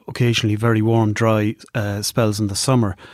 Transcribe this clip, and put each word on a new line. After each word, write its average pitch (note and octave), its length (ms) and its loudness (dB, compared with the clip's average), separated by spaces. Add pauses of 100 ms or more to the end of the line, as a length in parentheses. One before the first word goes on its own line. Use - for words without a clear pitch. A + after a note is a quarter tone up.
occasionally A2+ 500 0
very A2 260 0
warm, A2+ 320 2
dry, A2 420 0 (180)
uh, G#2 280 -4
spells G#2+ 360 -2
in G#2+ 100 0
the G2 60 -6
summer. A#2 400 0 (200)